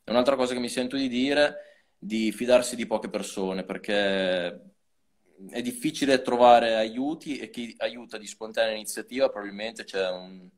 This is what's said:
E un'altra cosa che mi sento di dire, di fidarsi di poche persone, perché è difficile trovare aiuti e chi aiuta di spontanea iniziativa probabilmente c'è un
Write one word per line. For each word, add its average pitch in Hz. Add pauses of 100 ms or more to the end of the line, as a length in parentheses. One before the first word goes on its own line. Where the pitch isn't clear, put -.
E -
un'altra 123
cosa 127
che 123
mi 120
sento 127
di 135
dire, 143 (100)
di 110
fidarsi 120
di 117
poche 107
persone, 95
perché 92 (1600)
è 120
difficile 131
trovare 120
aiuti 127
e 110
chi 117
aiuta 117
di 107
spontanea 110
iniziativa 113
probabilmente 104
c'è 95
un 92 (100)